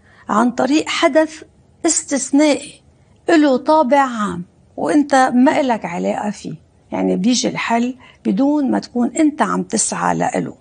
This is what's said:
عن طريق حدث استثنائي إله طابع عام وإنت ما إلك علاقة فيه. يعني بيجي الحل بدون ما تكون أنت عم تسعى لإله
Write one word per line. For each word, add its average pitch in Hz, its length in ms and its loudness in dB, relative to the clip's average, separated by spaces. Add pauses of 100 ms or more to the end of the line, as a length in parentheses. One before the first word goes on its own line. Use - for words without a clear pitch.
(280)
عن 233 220 2
طريق 262 380 0
حدث 311 540 0 (440)
استثنائي - 960 -2 (480)
إله 294 260 4
طابع 285 440 2
عام 208 440 -4 (320)
وإنت 285 380 2 (200)
ما 269 260 4
إلك 247 240 -2
علاقة 190 460 -4
فيه. - 240 -10 (380)
يعني 190 240 -2
بيجي 220 320 0
الحل 240 480 -2 (280)
بدون 269 460 0
ما 202 80 0
تكون - 380 -4
أنت 294 260 2
عم 185 200 -2
تسعى 175 520 -2
لإله - 460 -2